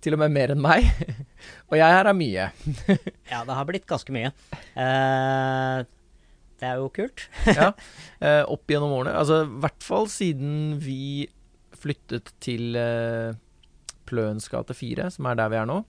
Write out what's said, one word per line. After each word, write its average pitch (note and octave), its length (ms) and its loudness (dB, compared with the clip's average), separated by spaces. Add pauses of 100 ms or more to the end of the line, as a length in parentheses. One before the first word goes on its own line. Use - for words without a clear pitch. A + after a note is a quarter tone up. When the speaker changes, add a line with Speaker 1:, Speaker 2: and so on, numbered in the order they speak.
Speaker 1:
til D#3 160 0
og - 20 0
med D3+ 160 4
mer C3+ 160 2
enn C#3+ 100 0
meg. D3 280 6 (380)
<laughs> - 440 -20
Og D#3 80 4
jeg D#3+ 160 10
her G3 160 6
er G3 60 2
mye. G2 320 -2 (400)
<laughs> - 420 0
Speaker 2:
Ja, A#2+ 160 -6
det C3 80 -4
har C#3 140 -4
blitt F#3 180 -8
ganske C3+ 240 -4
mye. B2+ 220 -4 (400)
Eh, C3 1040 0 (800)
det - 100 -8
er B2+ 140 -4
jo C3+ 100 -4
kult. - 320 -8 (160)
<laughs> - 80 2
Speaker 1:
Ja, G3+ 220 6 (480)
eh, D3 260 4
opp - 240 -6
gjennom D3 240 0
årene. C3 240 -2
Altså, D#3 300 4
i C3 180 -10
hvert - 240 -6
fall G#3 240 0
siden D3+ 720 -4
vi C3+ 160 -8 (720)
flyttet - 600 -10 (100)
til, A#2 320 -4
eh, A#2 560 -2 (720)
Pløens G#2+ 480 -4
gate A#2 240 -6
fire, A#2+ 320 -6
som C#3 240 -6
er A#2 80 -2
der A2 100 2
vi A2+ 120 -2
er A2+ 80 -4
nå. D#3+ 200 -2